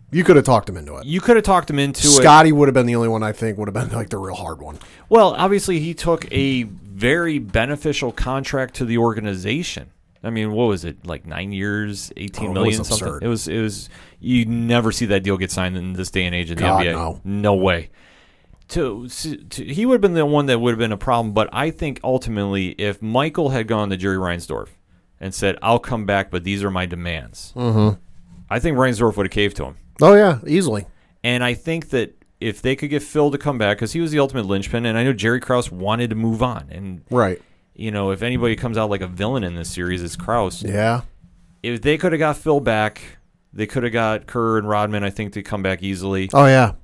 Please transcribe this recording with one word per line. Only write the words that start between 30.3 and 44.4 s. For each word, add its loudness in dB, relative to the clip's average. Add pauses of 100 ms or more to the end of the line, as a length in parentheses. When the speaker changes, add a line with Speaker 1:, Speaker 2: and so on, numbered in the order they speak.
Speaker 1:
easily. 0 (380)
Speaker 2:
And 0
I 0
think -6
that -2 (200)
if -6
they 0
could -8
get -2
Phil 2
to -6
come -4
back, 0
'cause -6
he -2
was -2
the 0
ultimate 0
linchpin, -2
and 0
I 2
know 2
Jerry 0
Krause -2
wanted -2
to -4
move 0
on. -6
And, -12
Speaker 1:
Right. 0 (320)
Speaker 2:
you -8
know, -2
if -4
anybody -2
comes -4
out 0
like -2
a -6
villain -4
in -6
this -8
series, -4
it's -10
Krause. -2
Speaker 1:
Yeah. 0 (640)
Speaker 2:
If -4
they 0
could 0
have -2
got 0
Phil 2
back, 0 (520)
they -4
could -4
have -2
got -2
Kerr 0